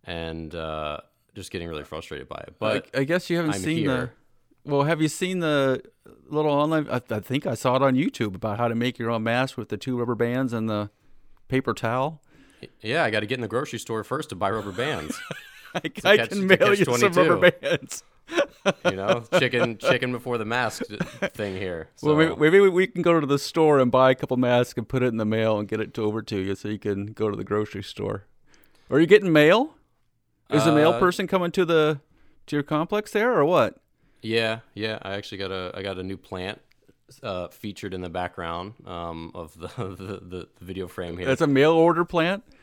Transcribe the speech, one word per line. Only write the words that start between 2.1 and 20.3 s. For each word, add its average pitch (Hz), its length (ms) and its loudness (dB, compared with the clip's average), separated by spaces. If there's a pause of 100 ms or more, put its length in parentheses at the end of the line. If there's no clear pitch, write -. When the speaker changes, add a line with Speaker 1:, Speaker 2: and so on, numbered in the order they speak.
Speaker 1:
by 71 180 -12
it. - 120 -20
But 107 360 -2
Speaker 2:
I, 131 60 0
I 139 40 2
guess 170 260 -2
you 170 80 0
haven't 156 160 -2
Speaker 1:
I'm - 60 -4
Speaker 2:
seen 160 180 -2
Speaker 1:
here. 127 340 -2 (520)
Speaker 2:
the, 147 60 -8
well, 143 120 2
have 156 180 0
you 156 80 2
seen 185 300 -4
the 143 440 0 (440)
little 151 260 0
online, 151 380 2
I, 123 100 -2 (100)
I 107 100 -2
think 135 260 -4
I 131 80 -2
saw 127 220 0
it 131 60 2
on 135 120 4
YouTube 127 400 0
about 104 240 -4
how 120 100 2
to 117 60 -2
make 120 240 -2
your 117 120 -4
own 113 120 -2
mask 120 340 -2
with 107 140 -8
the 107 80 -6
two 127 200 -4
rubber 120 160 -2
bands 120 380 -2
and 110 160 -2
the 104 220 -2 (580)
paper 127 240 0
towel. 131 480 -4 (600)
Speaker 1:
Yeah, 131 220 -2
I 123 80 0
gotta 107 160 0
get 123 100 -4
in 123 40 -4
the 113 80 -4
grocery 131 300 -4
store 110 260 -6
first 151 240 -6
to 101 80 -10
buy 98 140 -2
rubber 101 220 -4
bands. 101 460 -6 (280)
Speaker 2:
<laughs> - 280 -18
I, 180 100 -6
Speaker 1:
It's - 200 -8
a 175 40 2
Speaker 2:
I 202 100 8
Speaker 1:
catch, 196 100 0
Speaker 2:
can 196 160 -4
Speaker 1:
it's 190 80 6
a 180 120 6
Speaker 2:
mail 202 100 4
you 202 100 4
some - 160 2
Speaker 1:
catch 196 120 4
twenty-two. 170 180 4
Speaker 2:
rubber 175 200 6
bands. - 580 -4
<laughs> - 60 -20 (720)
Speaker 1:
You 180 80 2
know, 190 320 -2 (140)
chicken, 120 400 0
chicken 127 340 0
before 120 260 -4